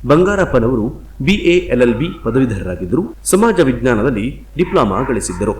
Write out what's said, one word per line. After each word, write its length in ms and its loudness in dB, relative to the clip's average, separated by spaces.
ಬಂಗಾರಪ್ಪನವರು 800 2
ಬಿ 80 2
ಎ 240 2
ಎಲ್ 100 2
ಎಲ್ 120 4
ಬಿ 140 -2
ಪದವೀಧರರಾಗಿದ್ದರು. 760 -2
ಸಮಾಜ 360 2
ವಿಜ್ಞಾನದಲ್ಲಿ 800 0
ಡಿಪ್ಲೊಮಾ 460 0
ಗಳಿಸಿದ್ದರು. 580 -4